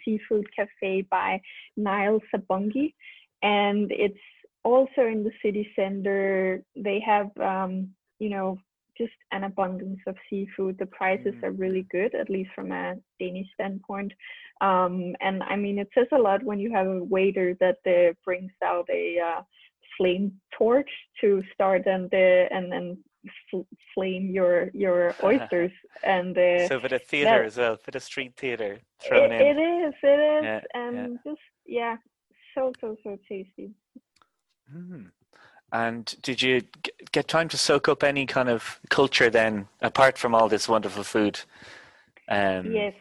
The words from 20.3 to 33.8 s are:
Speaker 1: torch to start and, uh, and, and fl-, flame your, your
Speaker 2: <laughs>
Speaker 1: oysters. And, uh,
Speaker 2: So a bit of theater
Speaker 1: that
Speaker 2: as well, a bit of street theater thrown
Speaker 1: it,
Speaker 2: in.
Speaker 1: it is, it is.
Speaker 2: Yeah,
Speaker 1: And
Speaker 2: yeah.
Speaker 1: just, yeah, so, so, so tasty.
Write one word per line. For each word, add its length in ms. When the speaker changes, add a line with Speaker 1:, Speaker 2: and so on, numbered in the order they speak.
Speaker 1:
torch 320
to 220
start 340
and, 260
uh, 40
and, 560
and 240
fl-, 160
flame 380
your, 420
your 460
Speaker 2:
<laughs> 20
Speaker 1:
oysters. 500
And, 340
uh, 320
Speaker 2:
So 80
a 40
bit 120
of 100
theater 400
Speaker 1:
that 0
Speaker 2:
as 140
well, 160
a 120
bit 100
of 80
street 340
theater 420
thrown 320
Speaker 1:
it, 20
Speaker 2:
in. 240
Speaker 1:
it 20
is, 340
it 420
is. 40
Speaker 2:
Yeah, 120
Speaker 1:
And 520
Speaker 2:
yeah. 0
Speaker 1:
just, 160
yeah, 320
so, 260
so, 220
so 140
tasty. 460